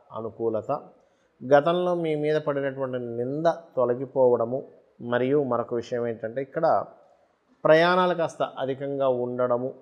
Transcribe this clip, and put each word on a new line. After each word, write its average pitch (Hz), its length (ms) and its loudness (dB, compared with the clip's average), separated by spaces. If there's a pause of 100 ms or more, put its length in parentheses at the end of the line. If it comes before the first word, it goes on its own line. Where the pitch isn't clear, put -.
(120)
అనుకూలత, 110 600 -4 (840)
గతంలో 175 420 2
మీ 160 200 -2
మీద 151 200 0
పడినటువంటి 135 640 -4
నింద 123 460 -4 (300)
తొలగిపోవడము, 123 920 2 (340)
మరియు 127 420 0
మరొక 117 300 -2
విషయం 120 340 -4
ఏంటంటే 113 340 -6
ఇక్కడ 139 440 0 (800)
ప్రయాణాలు 175 500 6
కాస్త 160 300 -2
అధికంగా 135 640 -4
ఉండడము 123 760 0